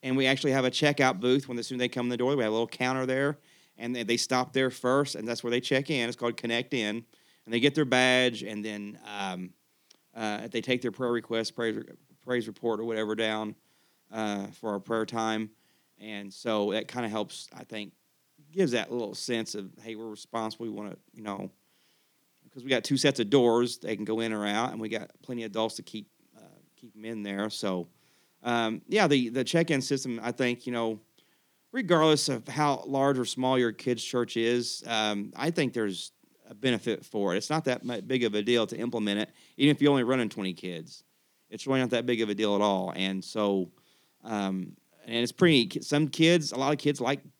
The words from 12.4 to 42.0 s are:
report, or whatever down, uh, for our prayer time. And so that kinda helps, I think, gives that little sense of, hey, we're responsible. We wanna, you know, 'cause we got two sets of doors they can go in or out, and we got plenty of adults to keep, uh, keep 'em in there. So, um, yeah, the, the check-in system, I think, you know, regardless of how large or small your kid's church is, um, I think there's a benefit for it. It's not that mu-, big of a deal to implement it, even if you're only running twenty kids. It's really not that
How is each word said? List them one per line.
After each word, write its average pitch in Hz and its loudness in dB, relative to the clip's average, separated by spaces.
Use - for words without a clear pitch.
report, 113 -2
or 113 -6
whatever 110 -2
down, 107 -2
uh, 104 -4
for 110 -4
our 101 -2
prayer 110 -2
time. 110 -2
And 101 -14
so 104 0
that 107 -2
kinda 120 -4
helps, 107 -6
I 113 -16
think, 104 -12
gives 175 2
that 113 0
little 110 -4
sense 113 -4
of, 98 -10
hey, 113 -12
we're 110 -12
responsible. 110 -8
We 110 -6
wanna, 104 -10
you 113 -16
know, 98 -8
'cause 123 -18
we 135 -12
got 123 2
two 135 2
sets 135 4
of 107 0
doors 120 6
they 110 -4
can 104 -6
go 110 -2
in 113 -2
or 107 -2
out, 104 0
and 110 -8
we 110 -6
got 107 -6
plenty 120 -8
of 110 -8
adults 110 -2
to - -12
keep, 107 -12
uh, 110 -20
keep 107 -20
'em 107 -18
in 113 -6
there. 101 -2
So, 92 -2
um, 117 -2
yeah, 196 4
the, 131 4
the 127 -2
check-in 160 2
system, 131 -4
I 120 -4
think, 123 -2
you 123 -4
know, 113 -2
regardless 160 4
of 120 -4
how 143 0
large 135 4
or 120 0
small 127 2
your 117 4
kid's 120 -2
church 120 -2
is, 117 0
um, 107 0
I 147 -2
think 151 0
there's 104 -4
a 113 -16
benefit 117 -2
for 98 0
it. 92 2
It's 110 -4
not 156 0
that 123 -2
mu-, 117 -6
big 123 0
of 110 0
a 104 0
deal 117 2
to 117 -8
implement 107 -2
it, 107 -4
even 143 6
if 147 -2
you're 143 6
only 135 4
running 120 2
twenty 95 -4
kids. 85 -10
It's - -12
really 135 2
not 123 0
that 120 0